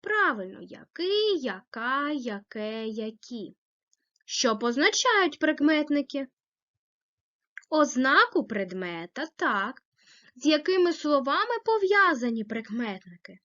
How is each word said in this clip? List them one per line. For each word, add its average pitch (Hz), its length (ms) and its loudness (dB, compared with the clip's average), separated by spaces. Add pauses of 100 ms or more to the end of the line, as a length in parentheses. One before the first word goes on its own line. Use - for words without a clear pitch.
Правильно, 240 600 -2
який, 392 760 -2
яка, 254 720 -4
яке, 220 760 -6
які. 220 680 -10 (720)
Що 220 320 0
позначають 330 840 2
прикметники? 294 880 0 (1400)
Ознаку 302 720 4
предмета, 185 840 -6 (100)
так. 220 480 -2 (520)
З 247 100 -12
якими 339 480 4
словами 302 720 0
пов'язані 370 760 2
прикметники? 208 1000 -10